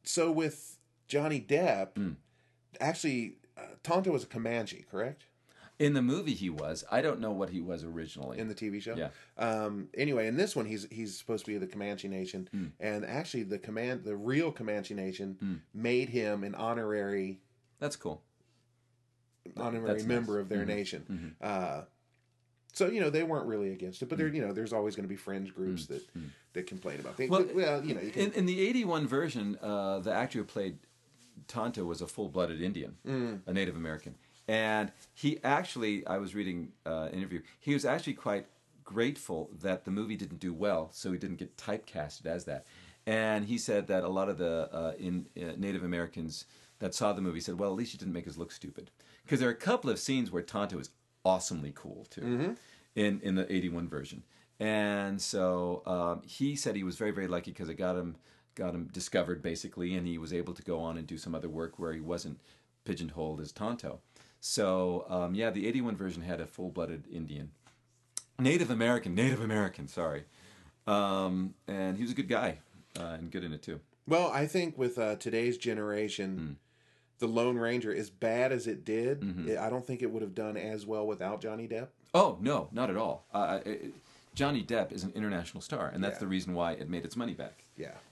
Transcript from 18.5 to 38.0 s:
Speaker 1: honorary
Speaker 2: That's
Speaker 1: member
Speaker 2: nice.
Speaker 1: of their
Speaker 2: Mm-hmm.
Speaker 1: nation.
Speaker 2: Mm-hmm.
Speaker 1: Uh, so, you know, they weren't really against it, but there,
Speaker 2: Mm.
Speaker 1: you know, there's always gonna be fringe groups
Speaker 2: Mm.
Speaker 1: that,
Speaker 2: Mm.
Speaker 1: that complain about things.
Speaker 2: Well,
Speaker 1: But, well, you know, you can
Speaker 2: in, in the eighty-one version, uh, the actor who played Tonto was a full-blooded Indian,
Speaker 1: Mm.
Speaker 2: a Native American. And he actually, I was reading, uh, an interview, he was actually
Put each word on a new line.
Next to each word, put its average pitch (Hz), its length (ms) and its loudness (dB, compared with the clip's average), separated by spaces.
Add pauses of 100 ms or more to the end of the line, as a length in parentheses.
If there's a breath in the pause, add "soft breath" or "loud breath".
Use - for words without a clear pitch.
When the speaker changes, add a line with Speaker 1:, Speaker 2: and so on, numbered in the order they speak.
Speaker 1:
honorary 113 380 0
Speaker 2:
That's 107 100 0
Speaker 1:
member 117 300 2
Speaker 2:
nice. 101 80 2
Speaker 1:
of 92 60 -4
their 104 120 2
Speaker 2:
Mm-hmm. 101 80 0
Speaker 1:
nation. 101 420 -2
Speaker 2:
Mm-hmm. 85 180 -4 (120)
Speaker 1:
Uh, 90 420 -2 (920)
so, 190 120 4
you 214 140 2
know, 151 100 4
they 156 140 4
weren't 160 220 2
really 104 260 2
against 92 300 -6
it, 123 60 -4
but 156 100 -2
there, 156 120 4
Speaker 2:
Mm. 147 60 -2
Speaker 1:
you 147 100 0
know, 101 60 0
there's 110 200 -2
always 107 240 2
gonna 98 120 -4
be 98 80 -4
fringe 98 380 -4
groups 92 300 -2
Speaker 2:
Mm. 71 40 -12
Speaker 1:
that, - 260 -10
Speaker 2:
Mm. 80 140 -8 (260 loud breath)
Speaker 1:
that 90 120 -4
complain 73 340 -6
about - 160 -8
things. 131 140 0
Speaker 2:
Well, 185 140 6
Speaker 1:
But, 180 100 -2
well, 151 300 2
you 151 100 0
know, - 60 -2
you - 120 -4
can - 140 0
Speaker 2:
in, 208 60 -2
in 196 140 2
the 185 140 2
eighty-one 190 480 4
version, 117 520 0
uh, 98 380 0
the 95 140 0
actor 107 260 2
who 101 60 0
played 95 340 -4 (720)
Tonto 113 360 -2
was 85 160 -4
a 85 60 -4
full-blooded 85 560 0
Indian, 90 340 -2 (100)
Speaker 1:
Mm. 120 400 -2
Speaker 2:
a 92 60 -2
Native 92 220 2
American. 80 400 -6 (340 soft breath)
And 110 420 4 (240 loud breath)
he - 300 0
actually, 123 600 2
I 95 120 0
was 98 160 -4
reading, 92 380 -2 (120)
uh, 80 280 -2
an - 60 -8
interview, 87 240 -4 (180 loud breath)
he 143 140 2
was 139 100 2
actually 143 300 2